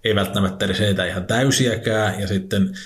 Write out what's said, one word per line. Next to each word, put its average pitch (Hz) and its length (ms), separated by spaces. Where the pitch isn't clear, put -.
ei 107 100
välttämättä 98 500
edes 95 160
heitä 95 240
ihan 92 220
täysiäkään, 113 920
ja 98 80
sitten 95 420